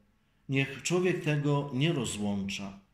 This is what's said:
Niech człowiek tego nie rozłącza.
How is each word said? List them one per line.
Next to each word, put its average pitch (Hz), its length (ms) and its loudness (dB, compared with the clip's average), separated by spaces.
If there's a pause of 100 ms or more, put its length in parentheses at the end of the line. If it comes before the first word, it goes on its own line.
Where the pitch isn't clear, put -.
(480)
Niech 135 340 0
człowiek 180 420 2
tego 143 500 2
nie 147 180 2
rozłącza. 101 880 -2 (120)